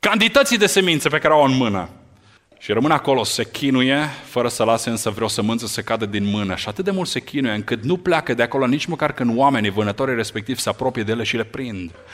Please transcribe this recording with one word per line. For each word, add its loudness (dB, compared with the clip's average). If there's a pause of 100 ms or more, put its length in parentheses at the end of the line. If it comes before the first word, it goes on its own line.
cantității 4
de 6
semințe 2
pe 2
care 4
au 8
în 4
mână. 0 (720)
Și -4
rămân 2
acolo, 2
se -4
chinuie, 0 (160)
fără -2
să 0
lase 2
însă -2
vreo -2
sămânță -2
să -6
cadă -2
din -2
mână. -2
Și -8
atât -6
de -2
mult -4
se -4
chinuie, -4
încât -4
nu -2
pleacă 0
de 2
acolo 0
nici 0
măcar -2
când 0
oamenii, 2
vânătorii -2
respectiv, -6
se -4
apropie -2
de -2
ele -4
și -4
le -2
prind. -10 (240)